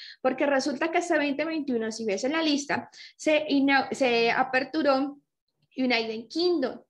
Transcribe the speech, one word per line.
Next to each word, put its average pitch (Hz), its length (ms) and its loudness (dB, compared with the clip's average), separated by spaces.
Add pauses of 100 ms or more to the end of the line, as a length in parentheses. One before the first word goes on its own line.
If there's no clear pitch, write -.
(220)
Porque 262 240 0
resulta 285 460 0
que 339 60 2
este 339 200 0
veinte 294 280 -2
veintiuno, 269 440 -2
si 220 140 -8
ves 208 220 -2
en 294 80 -2
la 330 80 0
lista, - 480 -2 (260)
se 302 320 2
ina-, 269 460 2
se 233 360 2
aperturó 269 880 0 (600)
United 226 500 0
Kingdom. 320 640 0